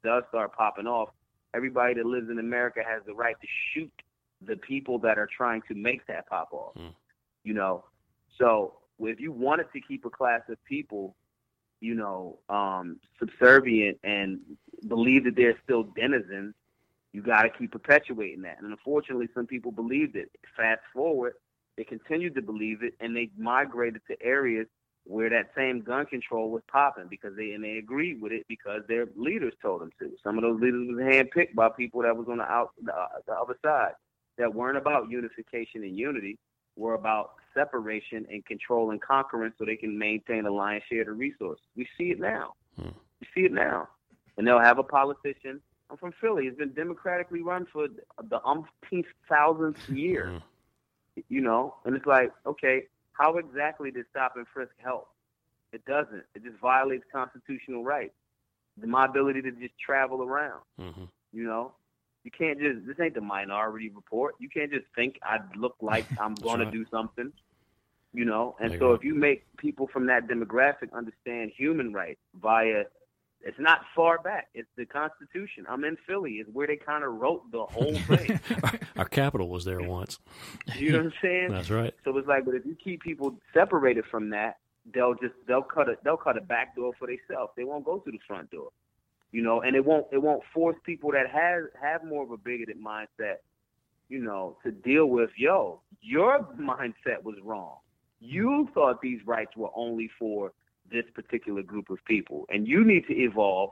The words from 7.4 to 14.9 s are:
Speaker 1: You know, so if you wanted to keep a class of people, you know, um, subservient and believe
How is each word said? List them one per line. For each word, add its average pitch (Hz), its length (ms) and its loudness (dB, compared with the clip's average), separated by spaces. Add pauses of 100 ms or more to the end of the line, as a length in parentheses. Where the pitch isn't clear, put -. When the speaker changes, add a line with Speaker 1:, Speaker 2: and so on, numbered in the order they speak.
Speaker 1:
You 107 100 -4
know, 95 300 -2 (520)
so 110 380 4 (240)
if 110 220 -4
you 156 120 -8
wanted 139 400 0
to 135 80 -12
keep 135 240 -10
a 120 60 -10
class 117 380 0
of 113 160 -12
people, 107 520 -8 (640)
you 113 140 -4
know, 95 440 -6 (120)
um, 95 500 -2 (180)
subservient 120 840 8
and 98 360 -2 (460)
believe 120 380 4